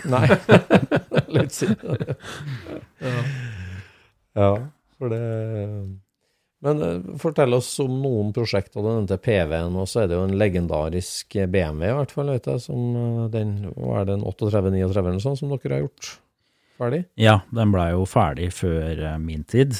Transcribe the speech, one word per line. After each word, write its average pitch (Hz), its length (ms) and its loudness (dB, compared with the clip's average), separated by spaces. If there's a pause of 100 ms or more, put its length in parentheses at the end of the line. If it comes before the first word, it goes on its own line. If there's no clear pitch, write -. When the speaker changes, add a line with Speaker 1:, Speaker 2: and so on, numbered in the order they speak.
Speaker 1:
<laughs> 135 120 -2
Nei, 127 140 4 (540)
<laughs> - 580 0
litt 147 160 0
synd. - 240 -2 (1200)
Speaker 2:
Ja. 127 160 -4 (1200)
Speaker 1:
Ja, 101 160 6 (480)
for 127 100 -4
det... 113 120 -4 (1400)
Men, 151 220 0
eh, 170 140 -2 (180)
fortell 147 400 2
oss - 220 -2
om 131 240 0
noen 110 300 0
prosjekter. 107 480 -2
Du 110 100 0
nevnte 98 300 0
P 104 180 4 (100)
V-en, 85 320 0
og 92 80 -4
så 117 140 0
er 87 80 0
det 87 80 2
jo 95 80 0
en 95 100 0
legendarisk, 87 1040 -2
eh, 92 80 0
B 92 160 2
M 76 160 -4
W 90 80 0
i 127 80 0
hvert 139 160 -4
fall, 143 160 -4
vet 127 160 -2
jeg, 131 160 -2
som, 123 320 -4
eh, 117 400 -2
den, 107 220 -2 (180)
hva 117 300 -2
er - 20 0
det, 98 140 -2
en 101 100 -4
åtteogtredve 101 440 0
niogtredve 92 420 0
eller 98 100 -4
sånn 139 120 -2
som 143 120 -6
dere 139 300 -4
har 143 80 -2
gjort - 260 -16 (640)
ferdig? 127 220 -2 (160)
Speaker 3:
Ja, 107 220 8 (100)
den 110 240 2
ble 85 160 2
jo 90 160 2
ferdig 90 480 2
før, 80 480 -2
eh, 78 160 -4
min 80 280 -6
tid. 131 340 2